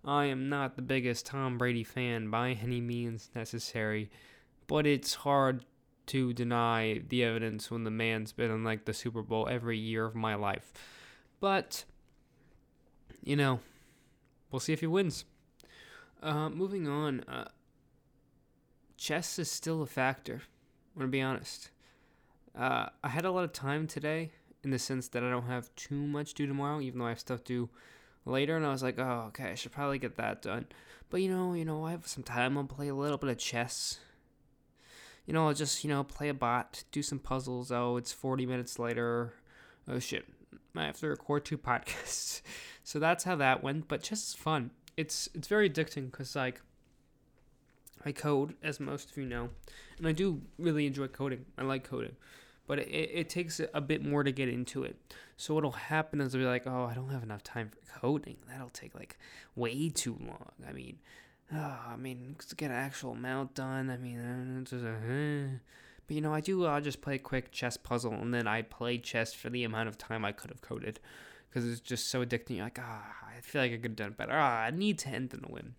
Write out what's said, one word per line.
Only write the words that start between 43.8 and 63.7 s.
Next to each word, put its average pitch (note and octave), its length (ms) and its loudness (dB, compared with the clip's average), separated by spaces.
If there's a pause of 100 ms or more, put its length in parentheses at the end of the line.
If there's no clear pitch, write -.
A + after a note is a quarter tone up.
but D#3 120 0
chess - 280 -4
is - 60 -6
fun. C#3+ 360 0 (240)
It's, - 380 -2
it's - 160 -8
very G#3 200 6
addicting D3 440 -2
'cause, C3 200 -8
like, B2+ 280 0 (1400)
I D3 80 -2
code, D3 500 2
as D3+ 160 -4
most C#3 320 -6
of - 60 -8
you C#3 80 -4
know, A#2+ 240 -4 (480)
and D#3+ 100 0
I D#3+ 60 4
do E3+ 300 2 (140)
really D3+ 300 4
enjoy C3+ 200 0
coding. C3 380 -4 (120)
I C3+ 60 -2
like C3+ 200 0
coding. B2 320 -4 (500)
But C#3+ 140 0
it, - 80 -4
it, D#3 260 0
it E3 160 0
takes F3 300 -2 (140)
a D3+ 80 0
bit C#3+ 240 0
more C#3+ 180 4
to C#3 80 4
get C3 160 0
into B2 360 -2
it. - 120 -4 (400)
So - 180 -4
what'll D3 180 4
happen D#3 500 0
is C3 120 0
I'll C3 80 4
be C3 60 6
like, B2 200 2
"Oh, B2+ 180 0
I A#2 80 -2
don't C3 160 -4
have C3 140 -2
enough G#2+ 200 -8
time A2+ 260 -4
for - 300 -18
coding. - 380 0 (100)
That'll B2+ 220 -12
take, - 260 -14
like, - 220 -14 (380)
way A#2+ 340 0
too - 320 -2
long. - 300 -12 (140)
I - 60 -10
mean, - 280 -12 (540)
oh, C#3+ 340 -4
I A#2 80 -10
mean, B2+ 400 -8 (140)
to E3 60 -12
get D3+ 160 -2
an A#2+ 60 0
actual C3+ 360 -4
amount C3 420 -2
done, C3 340 -2